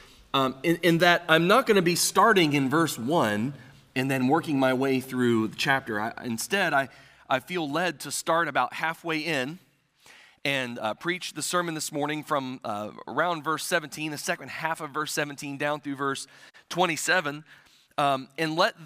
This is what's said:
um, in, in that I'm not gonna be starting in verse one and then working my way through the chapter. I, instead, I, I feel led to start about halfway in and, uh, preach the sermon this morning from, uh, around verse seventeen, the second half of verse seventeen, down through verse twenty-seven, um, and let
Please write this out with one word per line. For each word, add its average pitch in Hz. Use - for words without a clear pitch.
um, 135
in, 170
in 165
that 175
I'm 160
not 240
gonna 196
be 170
starting 190
in 135
verse 151
one 123
and 131
then 131
working 156
my 131
way 135
through 120
the 95
chapter. 131
I, 113
instead, 151
I, 135
I 131
feel 165
led 160
to 147
start 165
about 131
halfway 165
in 151
and, 131
uh, 107
preach 175
the 151
sermon 175
this 151
morning 147
from, 131
uh, 104
around 156
verse 156
seventeen, 156
the 147
second 156
half 160
of 151
verse 147
seventeen, 143
down 147
through 143
verse 135
twenty-seven, 160
um, 135
and 160
let 175